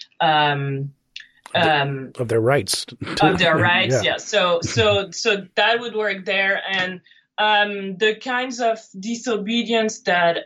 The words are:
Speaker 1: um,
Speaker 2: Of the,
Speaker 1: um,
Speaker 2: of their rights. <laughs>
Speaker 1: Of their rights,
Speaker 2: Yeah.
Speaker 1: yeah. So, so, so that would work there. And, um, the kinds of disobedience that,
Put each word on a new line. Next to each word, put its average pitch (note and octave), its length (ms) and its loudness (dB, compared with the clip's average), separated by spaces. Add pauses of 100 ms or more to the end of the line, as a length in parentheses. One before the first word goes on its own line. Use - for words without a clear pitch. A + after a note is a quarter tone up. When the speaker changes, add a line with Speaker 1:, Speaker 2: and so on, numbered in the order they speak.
(200)
Speaker 1:
um, C#3+ 720 2 (640)
Speaker 2:
Of F3 80 4
the, D#3 180 2
Speaker 1:
um, C#3 380 -4
Speaker 2:
of A#2+ 80 -2
their A2+ 140 2
rights. A#2+ 440 0 (180)
<laughs> - 180 -4
Speaker 1:
Of D#3+ 180 4
their E3 180 2
rights, F3 460 2
Speaker 2:
Yeah. D#3+ 80 2
Speaker 1:
yeah. - 60 -2
So, F3+ 440 2
so, G3+ 480 2
so G3 460 -2
that A3+ 240 2
would A#3 160 -8
work G3 300 -4
there. G3 440 0
And, F#3 320 -4 (380)
um, G3+ 580 0
the G#3+ 180 2
kinds B3 440 -6
of A3+ 200 0 (200)
disobedience A3+ 1000 -2
that, F3 440 2